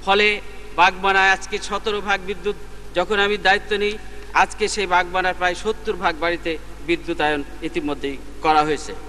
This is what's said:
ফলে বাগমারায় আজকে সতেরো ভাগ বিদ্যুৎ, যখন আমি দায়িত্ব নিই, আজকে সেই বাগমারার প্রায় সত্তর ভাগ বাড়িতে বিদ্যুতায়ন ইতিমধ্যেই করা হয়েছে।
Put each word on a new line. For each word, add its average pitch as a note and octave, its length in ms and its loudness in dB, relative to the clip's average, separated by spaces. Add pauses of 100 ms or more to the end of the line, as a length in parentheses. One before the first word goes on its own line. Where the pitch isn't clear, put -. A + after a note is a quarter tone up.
ফলে G3+ 220 6 (520)
বাগমারায় F#3+ 560 6
আজকে - 200 -8 (140)
সতেরো G#3 380 -2
ভাগ G3 120 2 (100)
বিদ্যুৎ, G3+ 280 -4 (400)
যখন F3+ 280 0
আমি G#3 100 2 (120)
দায়িত্ব G3+ 240 4 (120)
নিই, G#3 100 0 (500)
আজকে - 300 0
সেই G3 200 -2
বাগমারার F3+ 460 2
প্রায় F3+ 240 2
সত্তর G#3+ 400 -4
ভাগ F3 100 2 (100)
বাড়িতে E3+ 280 -2 (360)
বিদ্যুতায়ন D#3 540 0 (260)
ইতিমধ্যেই C#3+ 500 -4 (280)
করা D#3 220 6
হয়েছে। D3 240 -4 (180)